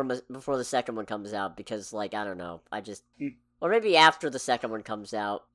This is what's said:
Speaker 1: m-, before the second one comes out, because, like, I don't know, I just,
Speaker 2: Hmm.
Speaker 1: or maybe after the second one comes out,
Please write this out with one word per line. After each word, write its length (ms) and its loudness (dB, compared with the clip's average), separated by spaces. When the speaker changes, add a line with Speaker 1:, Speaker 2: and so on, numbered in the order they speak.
Speaker 1:
m-, 120 -2
before 240 -4
the 80 0
second 320 -2
one 100 -4
comes 280 -8
out, 240 -4
because, 340 -10
like, 220 -6
I 100 -4
don't 140 -6
know, 240 -10
I 80 -6
just, 240 -12
Speaker 2:
Hmm. 120 -6
Speaker 1:
or 100 0
maybe 280 6
after 320 8
the 100 -4
second 320 -2
one 120 -6
comes 300 -8
out, 300 -2